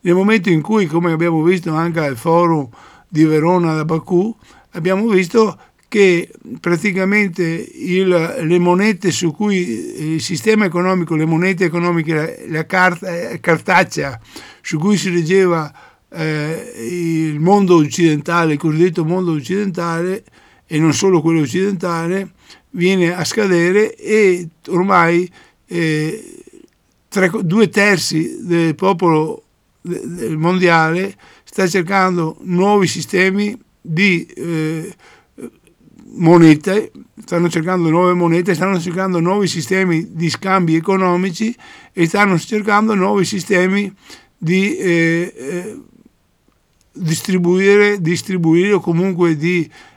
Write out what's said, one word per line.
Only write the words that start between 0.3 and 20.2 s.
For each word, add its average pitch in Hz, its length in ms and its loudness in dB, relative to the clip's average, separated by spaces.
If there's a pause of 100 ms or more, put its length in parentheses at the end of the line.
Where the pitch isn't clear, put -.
in 160 100 4
cui, 208 260 0
come 170 260 0
abbiamo 165 300 0
visto 170 300 0
anche 165 280 -2
al 143 160 -4
forum 160 520 0 (400)
di 156 160 2
Verona 160 500 2
da 156 100 -4
Baku, 175 500 -2 (380)
abbiamo 190 360 -2
visto 202 500 0 (300)
che 185 420 2 (300)
praticamente 190 840 -2
il, 170 960 -2
le 165 180 2
monete 180 520 2
su 165 220 -2
cui, 156 800 -4
il 160 60 -2
sistema 214 440 0
economico, 175 520 -2
le 156 80 0
monete 170 400 0
economiche, 170 500 -2
la, - 380 -6
la 156 140 -6
carta, 185 640 -2
eh, 170 100 -10
cartacea 160 800 -2 (400)
su - 180 -6
cui 196 180 2
si 160 140 -2
reggeva, 170 600 2 (380)
eh, 160 600 -6 (580)
il 147 100 -4
mondo 185 360 4
occidentale, 160 800 2
il 147 40 -4
cosiddetto 160 460 0
mondo 175 280 -2
occidentale, 170 920 -4 (420)